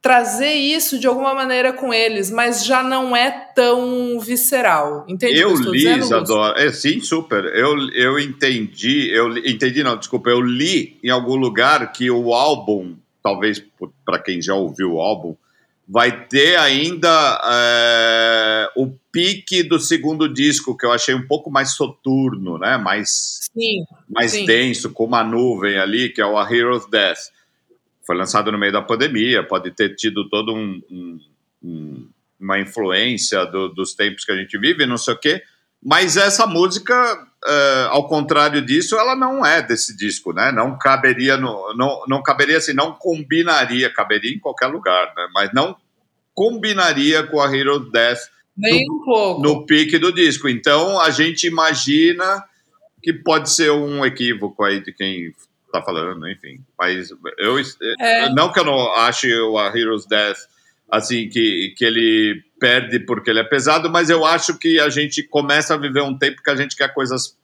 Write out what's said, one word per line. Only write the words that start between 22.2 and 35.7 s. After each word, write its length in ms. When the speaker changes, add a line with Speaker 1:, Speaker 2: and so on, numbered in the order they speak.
Speaker 2:
né? 200
Mais, 760
Speaker 1:
Sim, 320
Speaker 2:
mais 240
Speaker 1:
sim. 120
Speaker 2:
denso, 460
com 160
uma 180
nuvem 540
ali, 320
que 100
é 60
o 120
A 160
Hero's 340
Death. 300
Foi 100
lançado 360
no 60
meio 140
da 100
pandemia, 600
pode 280
ter 240
tido 340
todo 260
um, 260
um, 300
um, 460
uma 200
influência 880
do, 220
dos 260
tempos 300
que 80
a 40
gente 220
vive, 280
não 120
sei 160
o 40
quê. 240